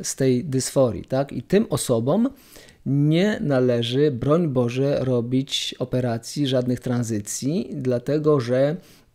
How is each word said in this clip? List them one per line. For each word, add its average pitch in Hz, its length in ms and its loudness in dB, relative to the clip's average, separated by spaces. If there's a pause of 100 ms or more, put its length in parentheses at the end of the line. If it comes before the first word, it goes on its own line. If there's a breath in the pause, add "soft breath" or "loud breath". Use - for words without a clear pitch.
z - 140 -6
tej 127 280 2
dysforii, 127 600 0
tak? 139 280 -2
I 127 100 -8
tym 214 280 2
osobom 139 600 0 (560 loud breath)
nie 151 540 2
należy, 127 680 2
broń 143 380 2
Boże, 131 520 0
robić 127 800 -2
operacji, 123 680 -4
żadnych 127 340 0
tranzycji, 123 920 -4
dlatego 139 680 0
że, 131 360 2 (380 loud breath)